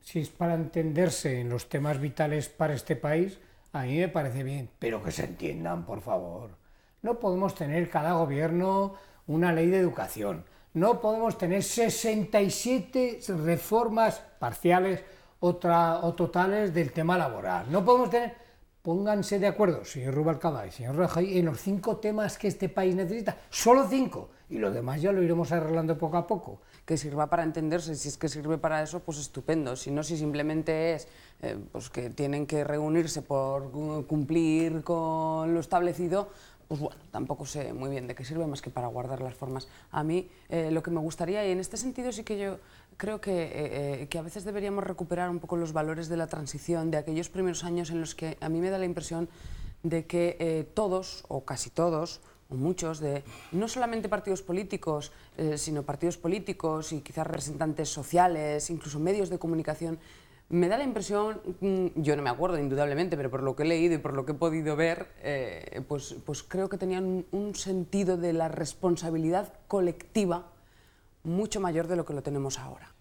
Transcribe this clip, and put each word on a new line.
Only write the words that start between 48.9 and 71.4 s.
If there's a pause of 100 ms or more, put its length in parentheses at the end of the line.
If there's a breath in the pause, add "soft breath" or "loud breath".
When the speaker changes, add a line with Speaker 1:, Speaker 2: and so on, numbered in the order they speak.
Speaker 2:
de
que,
eh,
todos,
o
casi
todos, (280 soft breath)
o
muchos,
de (280 loud breath)
no
solamente
partidos
políticos, (260 loud breath)
eh,
sino
partidos
políticos
y
quizás
representantes
sociales,
incluso
medios
de
comunicación, (500 loud breath)
me
da
la
impresión, (180)
mm,
yo
no
me
acuerdo
indudablemente,
pero
por
lo
que
he
leído
y
por
lo
que
he
podido
ver, (140)
eh,
pues, (100)
pues
creo
que
tenían
un,
un
sentido
de
la
responsabilidad (140)
colectiva (760 soft breath)
mucho